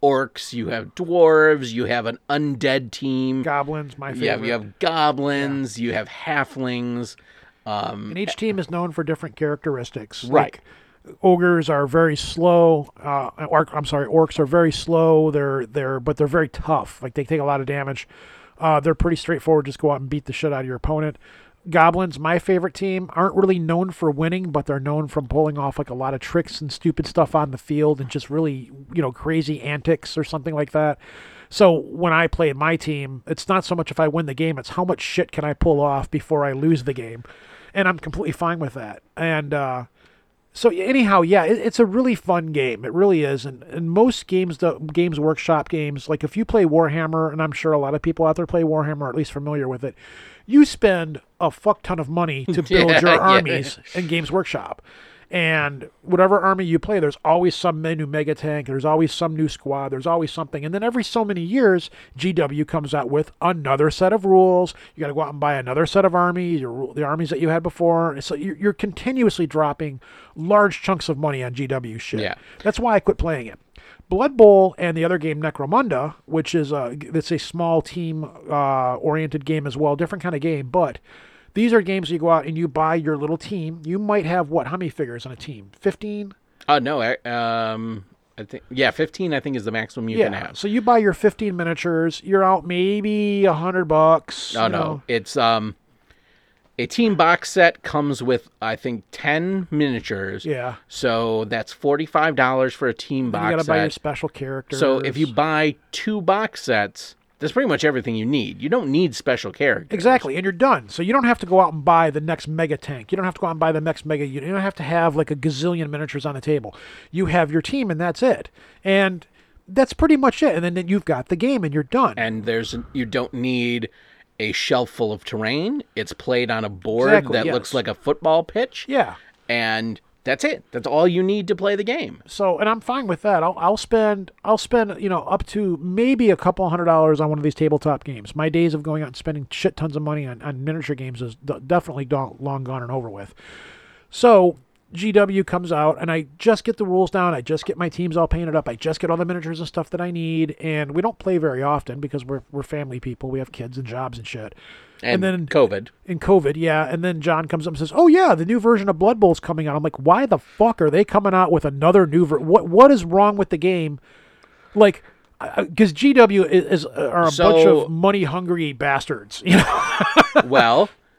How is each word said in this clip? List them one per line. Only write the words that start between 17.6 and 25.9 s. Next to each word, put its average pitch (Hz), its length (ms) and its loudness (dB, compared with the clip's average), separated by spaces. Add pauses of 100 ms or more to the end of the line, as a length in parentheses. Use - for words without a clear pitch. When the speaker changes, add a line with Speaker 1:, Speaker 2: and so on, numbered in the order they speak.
Speaker 2:
of 131 60 -6
damage. 139 420 -6 (500)
Uh, 156 220 2
they're 156 140 2
pretty 170 220 0
straightforward. 156 500 0
Just 139 120 -10
go 151 120 2
out 135 100 -2
and 135 80 -10
beat 147 160 -6
the 131 80 -10
shit 147 200 -4
out 135 80 -4
of 131 60 -8
your 127 100 -8
opponent. 151 420 -4 (500)
Goblins, 165 500 2
my 160 200 0
favorite 180 360 0
team, 185 400 -4
aren't 185 200 2
really 190 240 4
known 170 320 0
for 160 200 -2
winning, 165 400 -2
but 147 160 -2
they're 139 140 -2
known 147 280 -2
from 139 180 -4
pulling 147 320 0
off, 139 200 -4
like, 143 120 -6